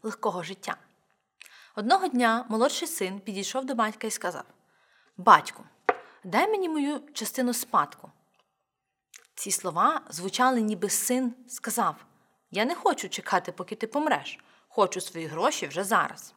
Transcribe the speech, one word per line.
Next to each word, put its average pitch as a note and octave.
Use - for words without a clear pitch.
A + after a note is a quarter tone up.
легкого G3+
життя. -
Одного E4
дня A#3
молодший B3+
син F#3+
підійшов G3+
до C4
батька A3
і A3
сказав: -
«Батьку, F3+
дай A3
мені G4
мою D4
частину A#3+
спадку». -
Ці -
слова G3
звучали, A3+
ніби G#3
син B3
сказав: G3+
«Я G3+
не E4
хочу -
чекати, F3+
поки F#3
ти A3
помреш. C#4
Хочу F#3
свої E3
гроші D#3+
вже D#3+
зараз». F#3